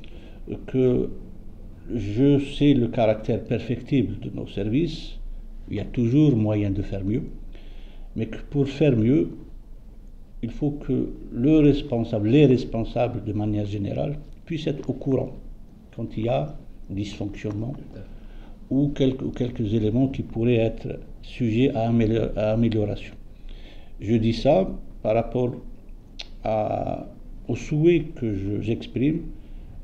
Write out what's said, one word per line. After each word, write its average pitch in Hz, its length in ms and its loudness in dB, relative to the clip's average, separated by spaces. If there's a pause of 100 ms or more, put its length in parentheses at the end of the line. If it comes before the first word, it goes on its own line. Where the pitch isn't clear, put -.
(680)
que 127 440 4 (840)
je 123 460 4
sais 143 340 4
le 117 140 4
caractère 110 560 2
perfectible 117 720 0
de - 160 -8
nos - 140 -6
services, 123 720 -2 (520)
il 101 60 -4
y 104 40 -4
a 95 40 -4
toujours 131 500 4
moyen 107 360 2
de 98 120 0
faire 98 220 -4
mieux, 113 180 0 (920)
mais 113 100 -2
que 107 120 -8 (120)
pour 143 180 2
faire 143 280 4
mieux, 127 340 4 (1120)
il 117 80 -4
faut 143 220 -2
que 127 380 -2 (220)
le 139 260 4
responsable, 117 720 4
les 147 160 8
responsables 113 800 2
de 104 80 -4
manière 104 340 0
générale, 104 520 -2 (260)
puissent 156 220 -4
être 143 240 -4
au - 20 0
courant 131 380 0 (640)
quand - 220 -8
il 110 80 -2
y 117 40 2
a 147 280 0 (340)
dysfonctionnement 104 840 -4 (960)
ou 139 180 4
quelques, 135 340 2
ou - 80 -4
quelques 120 420 -2
éléments 113 360 4
qui 131 140 -4
pourraient 117 340 2
être 110 440 0 (220)
sujets 120 520 2
à 113 140 2
amélior-, 113 480 4
à 107 160 2
amélioration. 107 640 0 (840)
Je 104 160 2
dis 117 200 4
ça 117 360 4 (320)
par 110 120 4
rapport 117 380 0 (920)
à, 107 640 -2 (400)
au 117 80 -2
souhait 156 480 4 (100)
que 110 200 -2
je, 98 260 -2
j'exprime 120 640 0 (600)